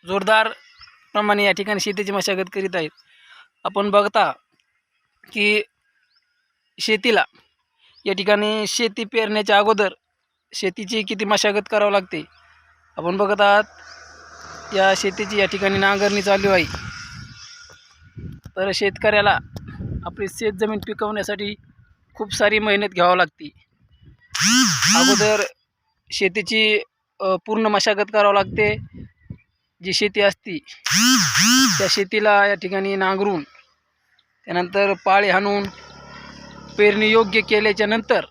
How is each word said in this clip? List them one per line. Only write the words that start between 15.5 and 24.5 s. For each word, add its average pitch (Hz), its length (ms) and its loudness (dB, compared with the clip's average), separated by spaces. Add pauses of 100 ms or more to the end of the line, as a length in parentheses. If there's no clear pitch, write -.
नांगरणी 196 440 2
चालू 196 280 2
आहे. 180 140 4 (1900)
तर 190 200 -4
शेतकऱ्याला 202 600 2 (680)
आपली 190 240 -10
शेतजमीन 214 580 -4
पिकवण्यासाठी 208 680 -6 (640)
खूप 208 180 -10
सारी 214 260 2
मेहनत 202 340 0
घ्यावी 180 240 4
लागते. 160 320 -2 (1500)